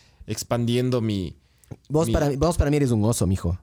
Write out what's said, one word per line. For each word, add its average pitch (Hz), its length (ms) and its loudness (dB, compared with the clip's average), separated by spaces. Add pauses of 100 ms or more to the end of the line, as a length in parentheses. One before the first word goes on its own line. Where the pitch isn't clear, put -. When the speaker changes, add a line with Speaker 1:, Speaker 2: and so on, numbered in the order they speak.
(280)
Speaker 1:
expandiendo 120 760 -2
mi, 101 340 -2 (540)
Speaker 2:
Vos 151 180 0
Speaker 1:
mi 113 60 0
Speaker 2:
para 151 160 2
mí, 135 60 -2
vos 160 220 0
para 147 140 2
mí 147 60 4
eres 139 140 2
un 107 140 2
oso, 107 220 0
mijo. 90 360 0